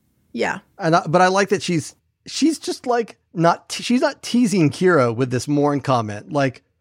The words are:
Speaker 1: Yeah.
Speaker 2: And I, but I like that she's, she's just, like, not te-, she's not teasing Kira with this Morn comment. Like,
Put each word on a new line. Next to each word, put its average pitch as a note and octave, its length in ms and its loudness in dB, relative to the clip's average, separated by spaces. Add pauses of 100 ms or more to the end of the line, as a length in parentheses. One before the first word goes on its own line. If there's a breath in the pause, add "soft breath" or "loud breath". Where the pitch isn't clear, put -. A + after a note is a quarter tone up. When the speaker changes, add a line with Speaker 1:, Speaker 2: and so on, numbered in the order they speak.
(320)
Speaker 1:
Yeah. G#2 280 -6 (180)
Speaker 2:
And E3 180 0
I, F3+ 120 2
but E3 140 2
I F#3 80 6
like F#3+ 200 2
that F#3 140 -2
she's, E3+ 320 -4 (320)
she's D4 320 -2
just, - 260 -10
like, A#3+ 320 -2 (160)
not E3+ 360 0
te-, - 120 -10
she's B3 200 0
not C#4+ 200 -2
teasing G3 480 2
Kira C#3 460 2
with B2 160 -2
this B2 160 -4
Morn C#3+ 340 0
comment. A2 500 -2
Like, C#3 300 -2 (200)